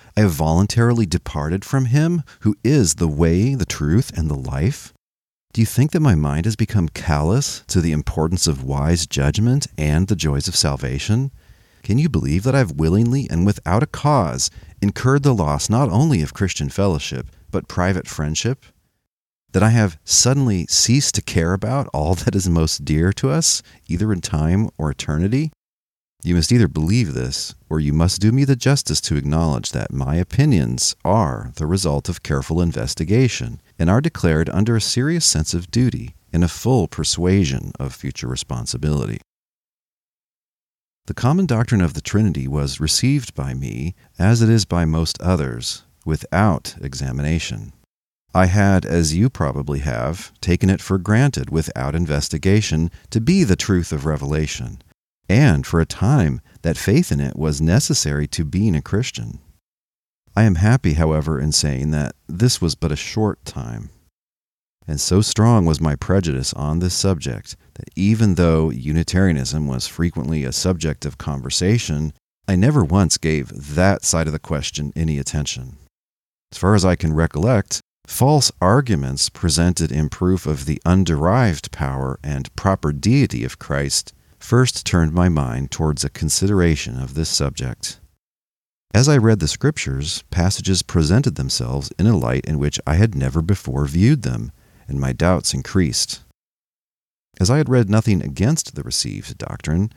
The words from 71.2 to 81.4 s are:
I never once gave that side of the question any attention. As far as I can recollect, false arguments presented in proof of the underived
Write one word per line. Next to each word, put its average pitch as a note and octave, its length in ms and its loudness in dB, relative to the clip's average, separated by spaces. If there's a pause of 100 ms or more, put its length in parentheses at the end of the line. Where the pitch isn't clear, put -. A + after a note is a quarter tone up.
I G2 80 0
never A#2 300 4
once F2 340 2
gave C#2+ 560 -4
that F#2 300 2
side D#2+ 240 0
of D2+ 40 -2
the D2+ 60 -6
question D2 560 -6
any D#2+ 240 -2
attention. C2+ 600 -6 (720)
As - 60 -16
far G2 160 4
as F#2 100 4
I F2+ 120 4
can D#2+ 160 -2
recollect, E2 680 0 (260)
false C#3+ 440 2 (100)
arguments F2+ 680 2
presented E2 640 0
in D2+ 160 0
proof F2+ 380 0
of C#2 200 -4
the D2+ 180 -4
underived F2 840 2